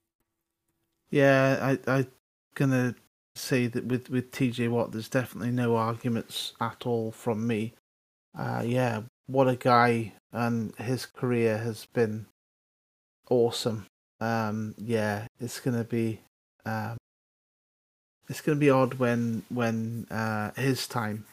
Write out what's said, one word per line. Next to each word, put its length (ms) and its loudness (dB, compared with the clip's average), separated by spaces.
Yeah, 680 4
I, 120 2
I 80 0
gonna 400 2
say 320 0
that 180 -4
with, 240 -2
with 220 -2
T 180 0
J 200 -2
Watt, 220 0
there's 180 -8
definitely 420 -2
no 240 2
arguments 840 -2
at 280 -4
all 240 -2
from 340 -4
me. 280 -2
Uh, 300 -4
yeah, 360 0
what 200 4
a 80 2
guy, 580 4
and 460 -2
his 280 -4
career 540 0
has 340 -8
been 320 0
awesome. 560 2
Um, 580 -2
yeah, 500 -2
it's 200 -10
gonna 240 -2
be, 360 -2
um, 320 -6
it's 140 -10
gonna 160 0
be 140 6
odd 240 4
when, 540 0
when, 600 -2
uh, 460 -4
his 320 -2
time, 460 -4